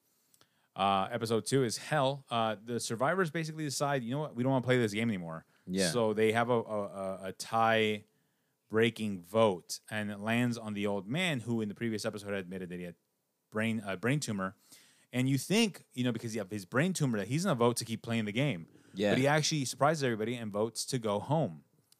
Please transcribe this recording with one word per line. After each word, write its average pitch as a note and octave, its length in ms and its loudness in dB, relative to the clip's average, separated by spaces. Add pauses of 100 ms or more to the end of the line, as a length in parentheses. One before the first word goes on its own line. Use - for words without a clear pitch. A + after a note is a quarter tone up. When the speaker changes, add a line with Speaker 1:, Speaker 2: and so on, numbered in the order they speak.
(760)
Speaker 1:
Uh, G2 360 2
episode A2+ 340 0
two C#3 160 2
is A2 140 0
hell. C#3 540 -2
Uh, A2+ 340 0
the A#2 160 -4
survivors D3+ 500 0
basically D#3 340 -6
decide, C#3+ 380 0
"You A2+ 80 -4
know C#3 80 -2
what? C#3+ 160 -6
We A#2+ 80 -2
don't C3 80 2
wanna C3 140 2
play B2+ 140 4
this A2 140 2
game A2+ 160 0
anymore." E2 360 -4 (240)
Speaker 2:
Yeah. F2+ 220 2
Speaker 1:
So A2 240 2
they A2 180 4
have A#2 180 2
a, B2 40 4
a, G#2+ 280 0
a, G2 440 -6
a F#2 60 -6
tie-breaking A2 2000 0
vote, G#2 500 2 (100)
and G#2+ 200 -4
it G2+ 100 -8
lands A#2 380 2
on G#2+ 160 -6
the G2+ 140 0
old G2+ 180 -2
man D3+ 340 -2
who A2+ 200 -2
in G#2+ 80 -2
the G2 80 -8
previous A2 280 -4
episode G2+ 260 -6
had G2+ 80 -2
admitted F2+ 320 -8
that F2+ 80 -8
he F2+ 80 -8
had E2+ 80 -12 (580)
brain, A2 340 0
uh, F#2+ 100 -4
brain A#2+ 240 2
tumor. G2 360 -4 (560)
And B2+ 160 2
you C3+ 100 4
think, G#3 460 0 (100)
you B2 80 -2
know, B2 80 2
because A2+ 260 -4
of G2 140 -6
his G#2 140 -6
brain D#3 280 2
tumor, C3 260 0
that G2 100 -2
he's D#3 160 -2
gonna F3+ 100 2
vote A#2 220 4
to - 80 -4
keep A2+ 180 -6
playing A2+ 220 0
the G#2 80 -4
game. A2 340 0 (280)
Speaker 2:
Yeah. G#2 160 2
Speaker 1:
But A#2 80 4
he C3+ 100 4
actually D3+ 380 2
surprises D3 360 2
everybody A#2 320 0
and A#2 160 -8
votes G#2+ 360 -2
to C3+ 120 -2
go G#2 220 0
home. G#2 400 -2 (400)